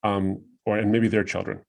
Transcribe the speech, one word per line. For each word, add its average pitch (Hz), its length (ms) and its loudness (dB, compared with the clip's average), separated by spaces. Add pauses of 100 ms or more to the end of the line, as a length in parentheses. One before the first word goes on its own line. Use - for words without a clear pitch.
um, 98 400 -2 (220)
or, 107 120 0
and 107 140 2
maybe 113 160 4
their 107 160 2
children. - 460 -6